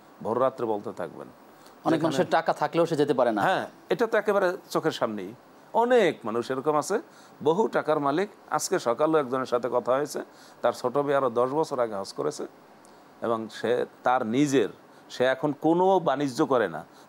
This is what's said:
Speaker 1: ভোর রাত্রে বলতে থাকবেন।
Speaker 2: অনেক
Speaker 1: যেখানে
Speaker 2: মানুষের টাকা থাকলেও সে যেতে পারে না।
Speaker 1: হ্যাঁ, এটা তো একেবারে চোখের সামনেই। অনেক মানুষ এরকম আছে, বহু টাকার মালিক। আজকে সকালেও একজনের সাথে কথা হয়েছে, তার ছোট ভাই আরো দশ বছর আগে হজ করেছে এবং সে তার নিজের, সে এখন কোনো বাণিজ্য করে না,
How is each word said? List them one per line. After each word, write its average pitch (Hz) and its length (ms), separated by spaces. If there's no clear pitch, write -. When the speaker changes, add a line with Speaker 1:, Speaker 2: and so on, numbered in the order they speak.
Speaker 1:
ভোর 117 180
রাত্রে 131 240
বলতে 104 280
থাকবেন। 73 340
Speaker 2:
অনেক - 560
Speaker 1:
যেখানে 160 200
Speaker 2:
মানুষের 160 280
টাকা 165 220
থাকলেও 165 320
সে 160 100
যেতে 143 180
পারে 120 180
না। 101 100
Speaker 1:
হ্যাঁ, 131 260
এটা 220 180
তো 226 100
একেবারে 196 400
চোখের 156 220
সামনেই। 107 420
অনেক 226 500
মানুষ 117 280
এরকম 135 240
আছে, 190 260
বহু 175 240
টাকার 151 320
মালিক। 151 300
আজকে 156 300
সকালেও 151 400
একজনের 131 260
সাথে 123 260
কথা 120 200
হয়েছে, 143 320
তার 120 120
ছোট 123 240
ভাই 143 180
আরো 135 140
দশ 120 200
বছর 147 300
আগে 113 160
হজ 98 180
করেছে 147 340
এবং 113 280
সে 123 360
তার 127 220
নিজের, 127 440
সে - 140
এখন 131 380
কোনো 180 380
বাণিজ্য 143 460
করে 120 220
না, 80 180